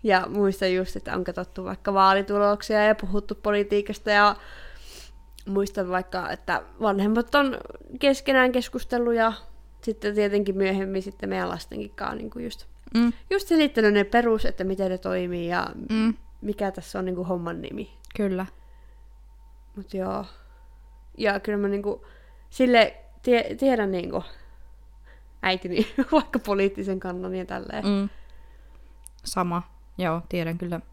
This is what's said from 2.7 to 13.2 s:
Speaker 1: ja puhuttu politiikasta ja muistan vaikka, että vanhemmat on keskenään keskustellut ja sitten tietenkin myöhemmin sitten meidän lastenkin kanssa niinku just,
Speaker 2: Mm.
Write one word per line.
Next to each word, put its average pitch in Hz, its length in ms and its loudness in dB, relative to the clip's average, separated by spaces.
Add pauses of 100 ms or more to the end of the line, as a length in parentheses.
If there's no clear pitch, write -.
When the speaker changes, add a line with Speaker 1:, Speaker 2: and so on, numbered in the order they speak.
Speaker 1:
ja 214 100 6
puhuttu 208 400 -2
politiikasta 208 760 -2
ja 208 260 6 (1120)
muistan 196 400 -2
vaikka, 180 420 -4
että - 320 -4 (180)
vanhemmat 214 540 2
on 277 240 4 (420)
keskenään 269 520 4
keskustellut 240 640 0
ja 226 180 4 (500)
sitten 208 320 -4
tietenkin 202 420 2
myöhemmin 190 460 0
sitten 196 260 -10
meidän 185 200 -2
lastenkin 202 460 -8
kanssa 208 220 -6
niinku 226 220 -10
just, 240 280 -10 (280)
Speaker 2:
Mm. 233 180 4 (180)